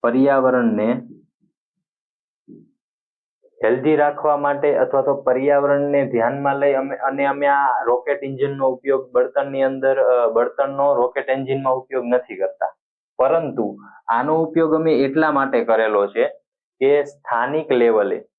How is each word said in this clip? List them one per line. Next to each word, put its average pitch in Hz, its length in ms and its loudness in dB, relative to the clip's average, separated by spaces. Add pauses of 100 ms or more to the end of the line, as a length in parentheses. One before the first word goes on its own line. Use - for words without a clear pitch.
પર્યાવરણને 123 1000 2 (2500)
હેલ્ધી 131 320 2
રાખવા 147 400 0
માટે 143 380 0
અથવા 127 280 0
તો 139 120 0
પર્યાવરણને 143 920 2
ધ્યાનમાં 135 500 -2
લઈ 139 160 2
અમે, 135 240 -4
અને 139 300 -2
અમે 143 200 -2
આ 135 380 0
રોકેટ 139 400 -2
એન્જિનનો 135 440 -2
ઉપયોગ 135 440 -2
બળતણની 135 500 0
અંદર, 135 360 0
અ, 123 320 2
બળતણનો 139 640 0
રોકેટ 127 340 -2
એન્જિનમાં 135 460 -2
ઉપયોગ 131 300 -6
નથી 120 320 -2
કરતા, 95 360 -4 (460)
પરંતુ 131 580 -2 (320)
આનો 147 340 0
ઉપયોગ 160 320 0
અમે 160 200 0
એટલા 139 380 0
માટે 135 320 0
કરેલો 110 420 2
છે 117 220 -2 (520)
કે 143 240 4
સ્થાનિક 143 680 -4
લેવલે 110 520 2 (140)